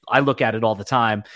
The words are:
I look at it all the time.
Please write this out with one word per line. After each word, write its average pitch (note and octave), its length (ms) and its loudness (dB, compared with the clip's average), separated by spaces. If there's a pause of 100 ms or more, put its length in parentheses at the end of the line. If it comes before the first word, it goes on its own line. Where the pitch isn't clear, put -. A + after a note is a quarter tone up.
(120)
I B2+ 80 4
look C#3 220 0
at A2+ 140 0
it A2+ 80 -2
all A2 120 2
the G2+ 80 -12
time. A2 400 0 (120)